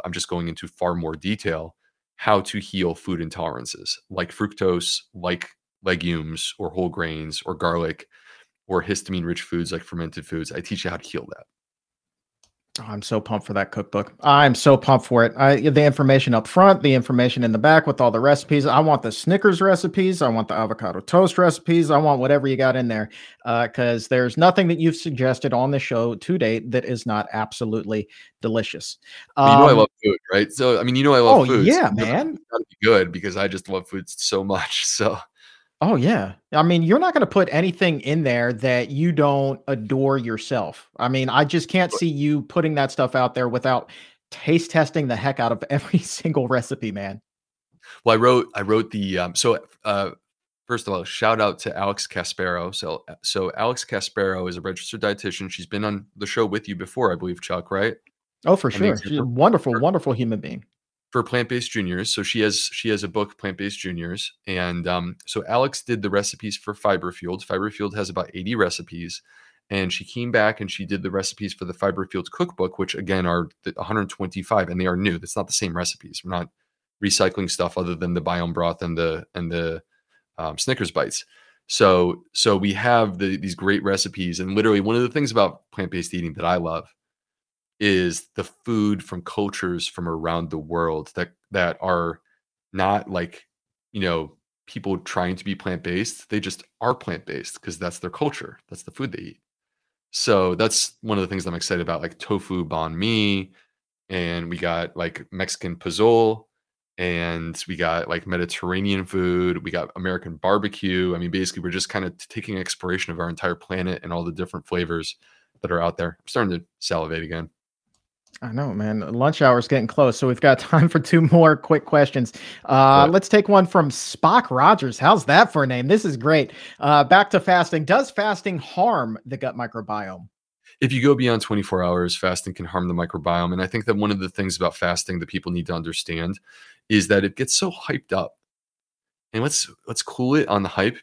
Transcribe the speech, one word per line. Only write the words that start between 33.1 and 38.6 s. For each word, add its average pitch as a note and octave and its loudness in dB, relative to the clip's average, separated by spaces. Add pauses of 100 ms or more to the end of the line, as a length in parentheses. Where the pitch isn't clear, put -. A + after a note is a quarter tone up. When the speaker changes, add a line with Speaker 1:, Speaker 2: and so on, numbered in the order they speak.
Speaker 1:
because F#2 -6
I G2 0
just F#2 -8
love F#2 -6
food F#2+ -10
so - -4
much, - -2
<laughs> - -2
so. G#2+ 0 (640)
Speaker 2:
Oh, F#3+ 2
yeah. B2 0 (180)
I D3+ 4
mean, E3+ 4
you're F#3+ 4
not F4 2
gonna C#4 2
put F#3+ 2
anything E3+ 0
in D#3 0
there A#2+ 0
that B2 0